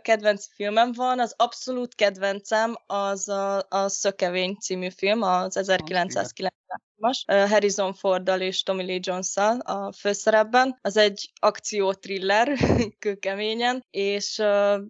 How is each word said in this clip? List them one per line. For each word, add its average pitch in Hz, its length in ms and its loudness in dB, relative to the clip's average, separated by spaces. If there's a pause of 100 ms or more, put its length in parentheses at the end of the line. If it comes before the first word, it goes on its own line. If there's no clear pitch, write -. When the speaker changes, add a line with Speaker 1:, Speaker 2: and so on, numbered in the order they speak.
Speaker 1:
kedvenc 208 520 2
filmem 214 380 2
van. 254 280 -2
Az 233 180 -2
abszolút 247 580 -2
kedvencem 202 800 0 (100)
az 196 440 -4
a, 196 400 -2
a 196 180 0
Szökevény 185 760 -2
című 185 280 -6
film, 202 320 0
az 196 80 0
Speaker 2:
Ah, 180 160 2
igen. 190 160 -4
Speaker 1:
ezerkilencszázkilencvenhármas, 190 1700 -4
ö, 190 60 2
Harrison 202 600 2
Forddal 185 480 0
és 185 220 -4
Tommy 185 220 -4
Lee 185 160 -4
Jones-szal 196 580 0
a 202 320 -6
főszerepben. 220 920 2
Az 202 160 -2
egy 208 420 2
akcióthriller, 202 1200 0
<laughs> 233 420 0
kőkeményen, 220 920 -2
és, 202 500 -4
ö, 202 380 4 (120)